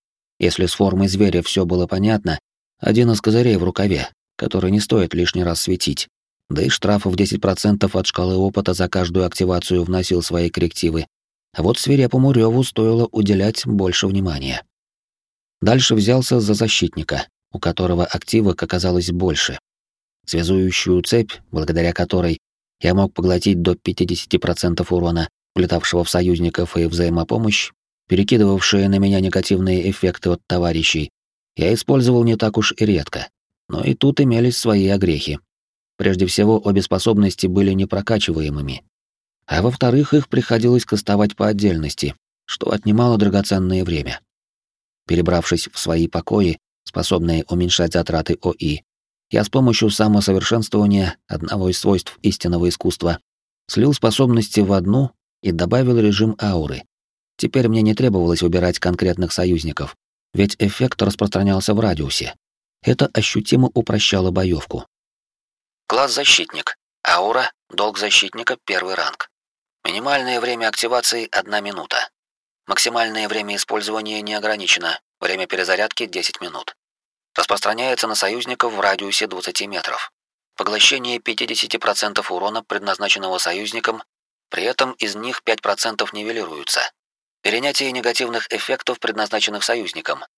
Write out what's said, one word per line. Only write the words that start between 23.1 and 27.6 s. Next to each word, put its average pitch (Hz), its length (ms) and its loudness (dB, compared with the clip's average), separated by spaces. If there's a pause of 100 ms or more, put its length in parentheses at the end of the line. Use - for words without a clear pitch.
поглотить 90 480 2
до 87 140 2
пятидесяти 87 600 -2
процентов 87 560 -2
урона, 85 380 0 (240)
влетавшего 87 520 0
в - 40 -6
союзников, 87 680 0
и 85 80 2
взаимопомощь, 85 880 0 (340)